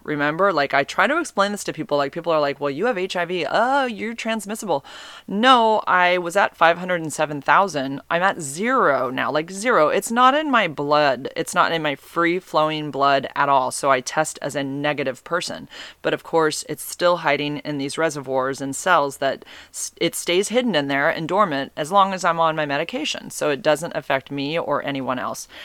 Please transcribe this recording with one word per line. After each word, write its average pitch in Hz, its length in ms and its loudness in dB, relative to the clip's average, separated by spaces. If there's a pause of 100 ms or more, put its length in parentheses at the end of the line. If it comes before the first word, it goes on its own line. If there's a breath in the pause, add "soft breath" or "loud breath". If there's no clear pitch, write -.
remember? 151 500 0
Like, 143 180 0
I 139 120 2
try 190 220 2
to 285 120 0
explain 208 340 -2
this 202 120 -8
to 165 100 -4
people. 147 240 -2
Like, 143 140 -2
people 165 200 -4
are 156 80 4
like, 143 180 0
"Well, 143 120 -2
you 147 160 -4
have 247 100 0
H 185 180 -4
I 175 120 -2
V. 170 200 -4
Oh, 262 380 2
you're 220 300 -6
transmissible." 214 680 -4 (460 loud breath)
No, 220 580 4
I 180 300 4
was 170 180 -4
at 196 220 2
five 170 220 4
hundred 180 240 -2
and 156 100 -6
seven 147 300 -2
thousand. 147 680 2
I'm 170 140 0
at 185 180 0
zero 156 720 0
now, 127 200 -2
like, 156 200 -2
zero. 196 400 2
It's - 200 0
not 254 240 6
in 311 160 -2
my 226 160 4
blood. 147 680 2
It's - 180 -4
not 170 180 4
in 165 100 -2
my 151 120 -2
free-flowing 156 960 -2
blood 139 460 2
at 143 140 2
all. 131 200 4
So 143 200 -2
I 131 100 4
test - 400 -4
as 143 160 -6
a 139 80 -2
negative 139 580 -4
person. - 460 -6 (320 loud breath)
But, 156 140 0
of 147 80 -8
course, 160 480 0
it's 151 120 -8
still 175 360 0
hiding 147 400 0
in 151 180 -8
these 139 220 -6
reservoirs 135 640 -2
and 135 120 -6
cells 147 440 2
that - 260 -2 (260 loud breath)
s-, - 300 -10
it 170 140 0
stays 180 340 0
hidden 240 260 0
in 143 140 0
there 139 220 2
and 160 180 -4
dormant 165 480 0
as 151 160 -6
long 196 220 4
as 180 100 -6
I'm 170 160 2
on 160 160 2
my 156 80 -2
medication. 160 640 -4
So 151 220 -2
it 139 100 -2
doesn't 151 340 0
affect 143 360 -4
me 143 280 -4
or 143 240 -2
anyone 131 360 -4
else. - 300 -8 (160 loud breath)